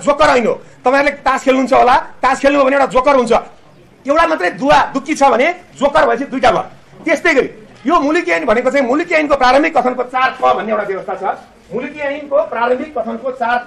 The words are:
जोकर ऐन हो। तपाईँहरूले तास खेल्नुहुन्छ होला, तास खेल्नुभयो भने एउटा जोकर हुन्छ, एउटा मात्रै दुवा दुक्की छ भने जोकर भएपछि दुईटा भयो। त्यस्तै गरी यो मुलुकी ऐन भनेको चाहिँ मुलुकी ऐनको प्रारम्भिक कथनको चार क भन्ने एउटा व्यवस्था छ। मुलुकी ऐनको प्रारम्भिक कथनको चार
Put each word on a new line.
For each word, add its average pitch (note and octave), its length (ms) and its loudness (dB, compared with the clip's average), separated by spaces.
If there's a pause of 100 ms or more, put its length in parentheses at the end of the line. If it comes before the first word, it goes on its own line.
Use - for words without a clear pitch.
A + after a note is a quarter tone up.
जोकर D4 320 2
ऐन A#3 120 0
हो। D3+ 80 0 (280)
तपाईँहरूले C#4 400 0
तास C4 220 0
खेल्नुहुन्छ C4 300 2
होला, B3 220 6 (220)
तास B3+ 220 0
खेल्नुभयो C#4+ 260 2
भने C4+ 100 2
एउटा C4+ 140 2
जोकर C4 240 2
हुन्छ, B3 180 2 (760)
एउटा D#4+ 200 2
मात्रै E4 320 -2
दुवा C#4 200 2 (120)
दुक्की D4 240 -4
छ - 160 0
भने A#3+ 160 2 (320)
जोकर D4+ 240 2
भएपछि A#3+ 220 0 (100)
दुईटा A#3+ 160 2
भयो। E3+ 140 -2 (420)
त्यस्तै D#4+ 280 0
गरी G#3+ 160 0 (360)
यो D#4+ 140 0
मुलुकी D#4+ 300 -2
ऐन E4 160 -2
भनेको A#3+ 240 0
चाहिँ C4+ 160 0
मुलुकी E4 280 -2
ऐनको D4+ 220 0
प्रारम्भिक C4+ 400 2
कथनको B3 340 -2
चार B3+ 200 0 (120)
क - 0 -
भन्ने A3 300 0
एउटा G#3 180 -2
व्यवस्था F#3+ 240 -6
छ। F#3+ 100 -10 (460)
मुलुकी D4 300 -8
ऐनको C#4+ 360 -6 (140)
प्रारम्भिक B3 480 -4
कथनको A3+ 320 -6
चार A#3+ 360 -4